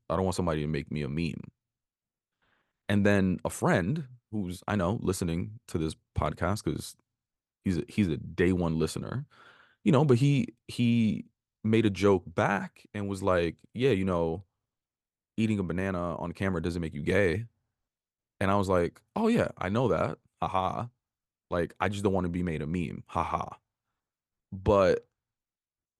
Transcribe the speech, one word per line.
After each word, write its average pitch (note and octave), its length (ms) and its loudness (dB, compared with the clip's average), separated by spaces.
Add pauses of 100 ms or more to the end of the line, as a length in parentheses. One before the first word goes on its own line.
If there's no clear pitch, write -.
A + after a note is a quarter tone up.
(100)
I E2 60 0
don't F#2+ 80 0
want F#2 120 -2
somebody D#2+ 260 0
to D2 60 -4
make D2 220 -4
me D2+ 120 -4
a C#2 60 -4
meme." D2+ 340 -4 (1500)
And G2+ 180 4
then F#2+ 380 4
a F2 60 -2
friend C3 580 0 (240)
who's, F2+ 360 -6
I G2+ 80 0
know, G2 260 0
listening F#2+ 680 -4
to - 100 -6
this D#2 180 -4 (200)
podcast E2+ 480 -2
'cause - 320 -6 (680)
he's F#2 140 0
a, - 100 -4
he's G2+ 200 0
a D2 80 -2
day F2 360 0
one E2+ 260 0
listener, F#2+ 480 -4 (580)
you G3+ 80 4
know, C#3 120 6
but C3 140 4
he, C#3+ 360 2 (140)
he A#2 580 0 (380)
made A2 220 4
a G#2+ 40 6
joke F#2+ 340 4 (100)
back B2 600 -2
and G2+ 140 -6
was G2 140 -6
like, F2+ 340 2 (180)
"Yeah, B2+ 160 0
you F#2+ 140 2
know, F2 400 -2 (920)
eating A2 200 0
a G2 40 -2
banana F2 540 -4
on F2 160 -8
camera F#2 300 -2
doesn't F2 180 -2
make D#2+ 140 -6
you C#2+ 80 -8
gay." F#2 440 2 (960)
And G2 100 0
I G2+ 60 2
was G2 120 0
like, F2 340 2 (140)
"Oh, A3 120 2
yeah, A3 200 2 (100)
I F2+ 100 -4
know A2+ 200 2
that. F2 300 0 (220)
Ha - 80 -2
ha. F#2+ 420 -2 (600)
Like, F2 300 -2
I F#2+ 80 0
just G2+ 160 -6
don't G2 80 4
wanna F2+ 160 0
be F2 140 -4
made D#2+ 200 -4
a D2 40 -6
meme. D2+ 420 -4
Ha E2+ 160 -2
ha." - 340 -6 (920)
But G2 560 4 (920)